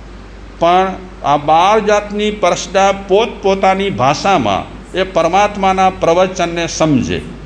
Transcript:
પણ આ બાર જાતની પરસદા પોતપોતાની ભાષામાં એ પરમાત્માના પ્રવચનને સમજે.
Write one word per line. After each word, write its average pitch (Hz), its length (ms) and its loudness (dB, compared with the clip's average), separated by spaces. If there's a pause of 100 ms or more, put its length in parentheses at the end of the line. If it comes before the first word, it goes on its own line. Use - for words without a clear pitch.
(580)
પણ 185 340 2 (320)
આ 139 120 2
બાર 170 440 4
જાતની 208 500 0
પરસદા 180 600 0 (160)
પોતપોતાની 196 840 0
ભાષામાં 127 1000 -2
એ 175 100 -2
પરમાત્માના 190 880 2
પ્રવચનને 170 760 0
સમજે. 117 540 0 (260)